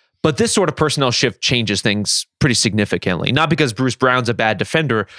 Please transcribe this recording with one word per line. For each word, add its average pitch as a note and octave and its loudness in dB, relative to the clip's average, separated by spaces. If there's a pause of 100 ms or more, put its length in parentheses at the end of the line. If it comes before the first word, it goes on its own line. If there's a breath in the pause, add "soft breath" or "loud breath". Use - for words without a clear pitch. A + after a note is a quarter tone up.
(220 loud breath)
But D#3 2
this A3+ 0
sort F#3 2
of D3 -4
personnel C#3+ 0
shift - -2
changes A2 0
things G#2 -2 (140)
pretty C3 2
significantly. F#2 0
Not D3+ 2
because D3 0
Bruce C3 -2
Brown's B2+ 2
a A#2 0
bad A2 0
defender, B2+ -2 (120 loud breath)